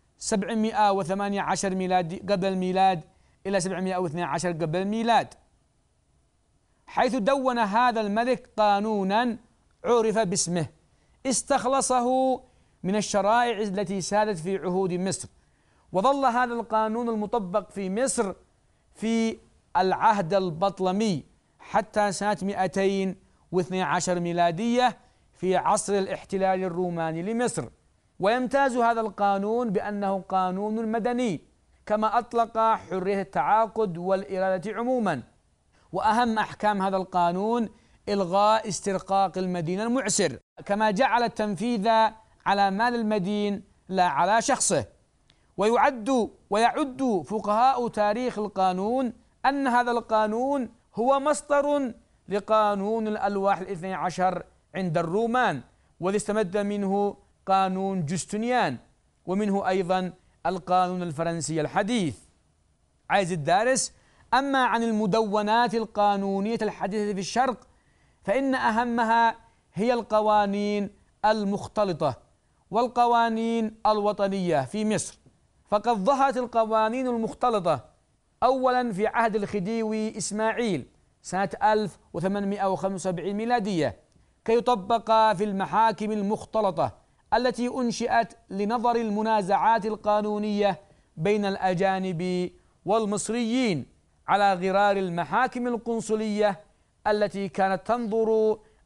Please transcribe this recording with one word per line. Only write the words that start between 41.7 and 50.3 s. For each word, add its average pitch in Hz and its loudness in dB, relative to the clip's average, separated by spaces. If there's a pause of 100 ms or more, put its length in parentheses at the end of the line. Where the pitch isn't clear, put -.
على 196 4
مال 233 0
المدين 208 0 (260)
لا 185 2
على 180 2
شخصه. 170 0 (720)
ويعد، 226 2 (200)
ويعد 240 0
فقهاء 226 0
تاريخ 214 -2
القانون 202 -2 (320)
أن 277 0
هذا 240 2
القانون 233 0 (260)